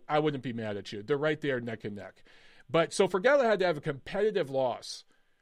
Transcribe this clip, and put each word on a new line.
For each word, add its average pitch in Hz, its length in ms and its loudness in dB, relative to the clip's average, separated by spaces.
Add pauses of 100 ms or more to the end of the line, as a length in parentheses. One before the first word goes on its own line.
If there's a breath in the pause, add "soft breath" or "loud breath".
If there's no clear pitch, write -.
I 151 100 2
wouldn't 147 240 0
be 123 120 -6
mad 107 240 -4
at 95 120 -12
you. 104 120 -10
They're 143 160 0
right 151 200 0
there 135 220 -2
neck 117 240 -8
and 104 100 -6
neck. 92 300 -16 (460 soft breath)
But 160 240 2
so 196 120 4
for 185 140 0
Galahad 233 400 4
to 185 60 2
have 170 100 2
a 143 60 -10
competitive 180 680 -2
loss 131 560 -2 (380)